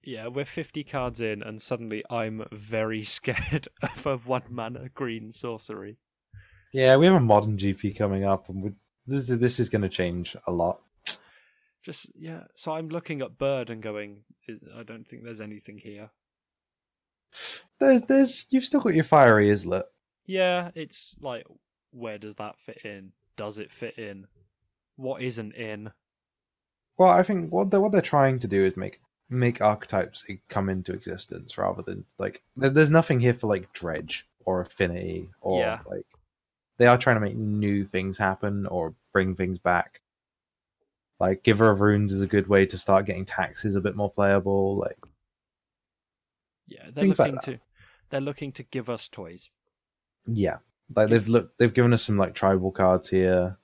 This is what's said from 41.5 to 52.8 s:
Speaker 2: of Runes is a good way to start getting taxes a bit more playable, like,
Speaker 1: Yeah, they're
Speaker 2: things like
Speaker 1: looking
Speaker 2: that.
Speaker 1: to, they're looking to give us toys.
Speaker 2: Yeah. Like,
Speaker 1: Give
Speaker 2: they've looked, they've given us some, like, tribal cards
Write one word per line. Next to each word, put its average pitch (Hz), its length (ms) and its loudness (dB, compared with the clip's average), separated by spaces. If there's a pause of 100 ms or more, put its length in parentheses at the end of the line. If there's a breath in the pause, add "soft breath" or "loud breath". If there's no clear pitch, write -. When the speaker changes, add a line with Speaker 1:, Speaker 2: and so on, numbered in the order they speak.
Speaker 2:
of 101 100 2
Runes 104 320 4
is 95 100 -2
a 98 40 -2
good 95 220 2
way 98 180 6
to 95 120 -10
start 98 280 2
getting 95 180 -6
taxes - 500 -4
a 98 60 0
bit 95 160 -4
more 104 140 -4
playable, 98 680 2
like, - 220 -6 (1700)
Speaker 1:
Yeah, - 140 -20 (100)
they're 139 120 -2
Speaker 2:
things 196 140 4
like 143 140 2
Speaker 1:
looking 131 200 -8
Speaker 2:
that. 123 60 -10
Speaker 1:
to, - 60 -20 (460 soft breath)
they're 135 100 -6
looking 139 320 -8
to 127 100 -16
give 120 280 -8
us 113 180 -8
toys. 87 420 -18 (760)
Speaker 2:
Yeah. 104 320 -2 (360)
Like, 107 140 4
Speaker 1:
Give 117 120 6
Speaker 2:
they've 101 80 -6
looked, 113 300 2
they've 120 160 4
given 120 180 6
us 113 120 2
some, 104 140 0
like, 92 160 0
tribal 95 360 2
cards 92 380 2